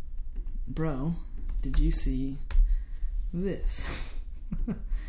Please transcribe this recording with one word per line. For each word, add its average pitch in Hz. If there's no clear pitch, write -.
bro, 156
did 131
you 156
see 135
this? 175
<laughs> 233